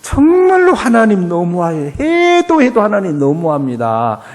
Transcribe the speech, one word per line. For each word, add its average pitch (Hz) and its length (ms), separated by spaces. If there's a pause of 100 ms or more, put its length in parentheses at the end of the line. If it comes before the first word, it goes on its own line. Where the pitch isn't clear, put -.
정말로 359 680
하나님 220 520
너무해. 170 720
해도 349 600
해도 233 220
하나님 196 340
너무합니다. 131 1040 (140)